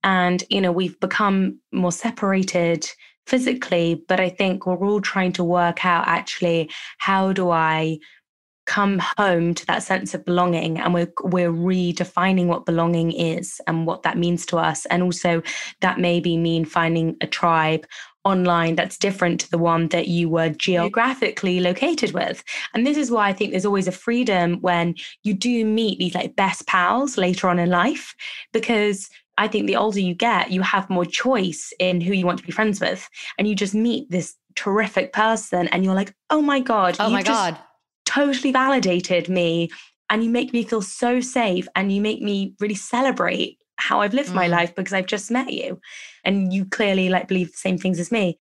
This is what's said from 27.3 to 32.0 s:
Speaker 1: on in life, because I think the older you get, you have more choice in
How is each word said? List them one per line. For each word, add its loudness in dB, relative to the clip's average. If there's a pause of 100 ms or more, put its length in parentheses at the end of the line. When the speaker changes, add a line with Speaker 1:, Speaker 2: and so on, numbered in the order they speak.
Speaker 1:
on 2
in 2
life, 0 (400)
because 0 (280)
I 2
think -2
the 0
older 0
you 0
get, 0
you 0
have 0
more 2
choice -2
in 2